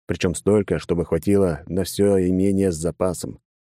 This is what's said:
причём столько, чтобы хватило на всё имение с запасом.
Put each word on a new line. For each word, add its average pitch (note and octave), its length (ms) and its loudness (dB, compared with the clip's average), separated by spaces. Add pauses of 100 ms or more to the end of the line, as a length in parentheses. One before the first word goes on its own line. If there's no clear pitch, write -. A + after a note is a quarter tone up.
причём F2 280 -2
столько, G2 440 0
чтобы E2+ 260 -2
хватило F2 640 0
на F2 180 -2
всё G2+ 340 2
имение F#2+ 540 2
с - 20 -4
запасом. E2 640 -4 (380)